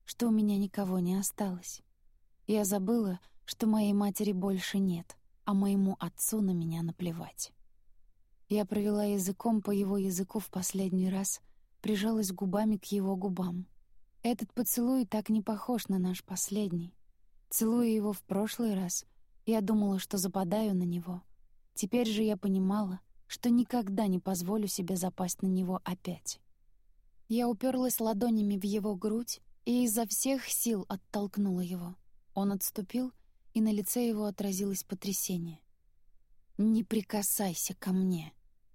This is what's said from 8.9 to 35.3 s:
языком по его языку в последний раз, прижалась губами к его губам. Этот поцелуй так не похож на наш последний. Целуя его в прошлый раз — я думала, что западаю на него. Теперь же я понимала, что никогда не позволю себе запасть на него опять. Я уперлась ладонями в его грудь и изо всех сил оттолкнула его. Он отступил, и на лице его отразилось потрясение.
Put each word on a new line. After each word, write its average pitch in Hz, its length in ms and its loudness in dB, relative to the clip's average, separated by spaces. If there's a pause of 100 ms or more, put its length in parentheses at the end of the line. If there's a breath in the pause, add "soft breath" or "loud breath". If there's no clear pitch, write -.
языком 202 580 0
по 202 100 -2
его 202 260 2
языку 190 420 -2
в 196 100 -10
последний 185 600 0
раз, 190 320 -4 (400)
прижалась 214 500 0
губами 202 460 0
к - 80 -10
его 196 320 0
губам. 185 500 -4 (560)
Этот 233 300 -2
поцелуй 247 520 0
так 214 220 -4
не 220 140 2
похож 220 480 -4
на 190 100 2
наш 185 240 -2
последний. 180 720 -4 (540)
Целуя 233 400 2
его 214 240 2
в 185 80 -10
прошлый 214 540 0
раз — 185 300 -2 (440)
я 220 120 4
думала, 202 360 2
что 190 220 -4
западаю 190 560 0
на 180 80 2
него. 175 400 -4 (500)
Теперь 226 340 0
же 220 140 0
я 214 160 2
понимала, 190 600 0 (260)
что - 240 -4
никогда 220 560 2
не 185 140 2
позволю 190 480 -2
себе 185 280 -2
запасть 180 460 -4
на 190 60 0
него 185 360 0
опять. - 560 -8 (880)
Я 240 200 2
уперлась 254 500 0
ладонями 214 600 2
в 185 40 -10
его 208 320 0
грудь 220 460 -4 (240)
и 247 200 4
изо 226 200 2
всех 262 420 -2
сил 220 400 -2
оттолкнула 202 720 -2
его. 180 340 -6 (400)
Он 202 160 2
отступил, 226 600 -4 (440)
и 220 60 4
на 220 100 6
лице 214 360 0
его 214 180 0
отразилось 196 580 -2
потрясение. 175 760 -4 (1000)